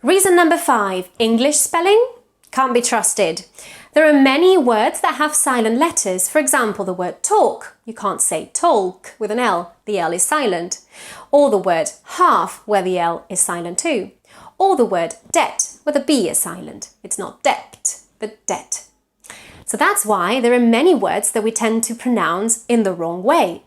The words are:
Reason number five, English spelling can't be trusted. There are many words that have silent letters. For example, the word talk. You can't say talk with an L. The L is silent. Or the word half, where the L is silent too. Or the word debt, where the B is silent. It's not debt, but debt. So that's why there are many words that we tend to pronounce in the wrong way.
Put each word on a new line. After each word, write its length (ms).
Reason 340
number 220
five, 500
English 380
spelling 500
can't 240
be 80
trusted. 640
There 120
are 160
many 360
words 420
that 140
have 200
silent 440
letters. 500
For 100
example, 460
the 80
word 300
talk. 640
You 80
can't 260
say 320
talk 680
with 120
an 80
L. 360
The 120
L 140
is 100
silent. 580
Or 200
the 80
word 320
half, 640
where 160
the 160
L 320
is 100
silent 380
too. 320
Or 180
the 80
word 300
debt, 500
where 120
the 60
B 280
is 100
silent. 520
It's 160
not 240
debt, 580
but 280
debt. 380
So 140
that's 260
why 360
there 140
are 60
many 340
words 380
that 100
we 80
tend 340
to 100
pronounce 720
in 160
the 100
wrong 300
way. 440